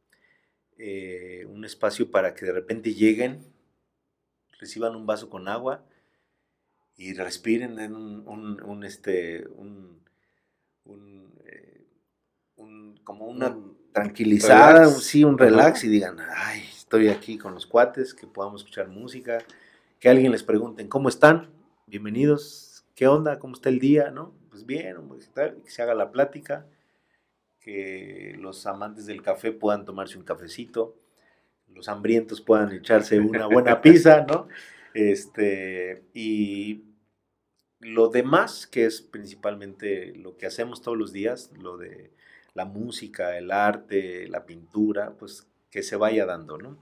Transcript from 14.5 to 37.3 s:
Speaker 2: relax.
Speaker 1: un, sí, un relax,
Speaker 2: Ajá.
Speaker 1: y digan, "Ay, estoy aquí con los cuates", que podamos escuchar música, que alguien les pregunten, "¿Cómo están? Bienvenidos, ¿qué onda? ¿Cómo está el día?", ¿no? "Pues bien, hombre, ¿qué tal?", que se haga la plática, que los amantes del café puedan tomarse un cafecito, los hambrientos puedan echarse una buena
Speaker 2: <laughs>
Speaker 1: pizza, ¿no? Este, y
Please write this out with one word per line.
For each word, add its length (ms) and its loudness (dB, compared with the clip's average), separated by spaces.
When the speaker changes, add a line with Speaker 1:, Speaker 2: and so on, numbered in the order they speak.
Speaker 2:
relax. 140 8
Speaker 1:
un, 60 -8
sí, 220 4
un 140 4
relax, 420 6
Speaker 2:
Ajá. 80 -4
Speaker 1:
y 20 -2
digan, 280 0
"Ay, 260 -8
estoy 340 2
aquí 280 -6
con 160 -14
los 140 -16
cuates", 480 2
que 120 -20
podamos 340 -12
escuchar 260 -10
música, 500 -10
que 100 6
alguien 220 8
les 120 -2
pregunten, 440 -2
"¿Cómo 220 -2
están? 400 6
Bienvenidos, 960 -4
¿qué 120 2
onda? 320 2
¿Cómo 160 -18
está 140 -4
el 100 0
día?", 320 2
¿no? 220 -16
"Pues 160 -20
bien, 320 -10
hombre, 220 -20
¿qué 140 -20
tal?", 300 -4
que 80 -20
se 100 -10
haga 140 -2
la 160 -4
plática, 560 -6
que 800 -14
los 280 -16
amantes 380 -12
del 160 -14
café 300 -4
puedan 340 -2
tomarse 320 -12
un 60 -20
cafecito, 720 -8
los 160 -18
hambrientos 520 -2
puedan 320 2
echarse 460 2
una 280 -2
buena 340 4
Speaker 2:
<laughs> 0 -
Speaker 1:
pizza, 460 10
¿no? 200 -4
Este, 1120 -4
y 720 -6